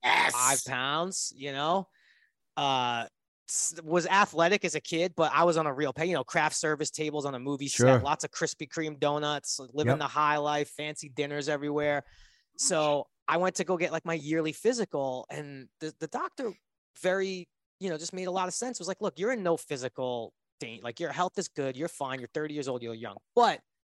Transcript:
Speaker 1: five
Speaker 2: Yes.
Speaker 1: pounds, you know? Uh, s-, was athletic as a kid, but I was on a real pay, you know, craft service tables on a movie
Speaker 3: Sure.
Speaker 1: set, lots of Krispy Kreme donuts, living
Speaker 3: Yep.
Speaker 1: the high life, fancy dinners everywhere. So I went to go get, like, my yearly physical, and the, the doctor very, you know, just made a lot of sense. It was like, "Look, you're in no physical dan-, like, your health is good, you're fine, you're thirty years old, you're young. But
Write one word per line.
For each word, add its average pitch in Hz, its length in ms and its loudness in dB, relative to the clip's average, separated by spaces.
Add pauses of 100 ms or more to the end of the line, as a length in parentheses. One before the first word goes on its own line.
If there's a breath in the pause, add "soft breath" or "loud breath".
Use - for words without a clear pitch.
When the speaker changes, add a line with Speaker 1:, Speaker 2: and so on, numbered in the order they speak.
Speaker 1:
five - 320 2
Speaker 2:
Yes. 131 300 4
Speaker 1:
pounds, 143 720 -2
you 139 160 -8
know? 160 360 0 (680 soft breath)
Uh, 123 500 2 (420)
s-, - 360 -4
was 165 220 2
athletic 185 580 4
as 156 100 -2
a 151 60 -4
kid, 170 360 -2
but 160 160 4
I 156 120 6
was 175 120 6
on 151 120 2
a 139 40 0
real 135 200 0
pay, 160 140 -2
you 185 80 0
know, 135 100 0
craft 151 320 2
service 151 340 0
tables 151 360 -4
on 135 100 -4
a - 40 -8
movie 139 280 -4
Speaker 3:
Sure. 123 180 4
Speaker 1:
set, 127 160 8
lots 147 220 0
of - 80 -8
Krispy - 360 -4
Kreme 156 300 -6
donuts, 147 640 -2 (120)
living 135 200 4
Speaker 3:
Yep. 143 80 2
Speaker 1:
the 143 80 0
high 151 300 4
life, 147 320 0
fancy 151 380 -8
dinners 147 400 -4
everywhere. 147 540 0 (560 soft breath)
So 151 480 2 (220)
I 156 80 4
went 180 200 2
to 180 80 0
go 185 120 0
get, 160 160 0
like, 160 120 -4
my 165 100 -2
yearly 156 380 -2
physical, 147 760 -2
and 143 380 -12 (120)
the, 156 200 -8
the 160 80 -6
doctor 269 440 -6 (480)
very, 190 480 0 (300)
you 190 120 -2
know, 156 80 -2
just 165 160 -10
made 185 100 -6
a 180 60 -2
lot 185 180 0
of 180 60 -6
sense. 240 240 -4
It - 20 -12
was 175 80 -6
like, 190 140 -6
"Look, 202 160 -2
you're 214 140 0
in 226 100 -2
no 170 160 2
physical 123 760 -6 (280)
dan-, 113 220 -12
like, 117 160 -8
your 160 140 -4
health 180 260 -2
is 185 100 -4
good, 135 280 -4
you're 139 120 -4
fine, 131 320 -6
you're 120 120 -10
thirty 151 220 -6
years 139 140 -4
old, 123 140 -4
you're 117 120 -8
young. 110 220 -12 (180)
But 220 260 6 (240)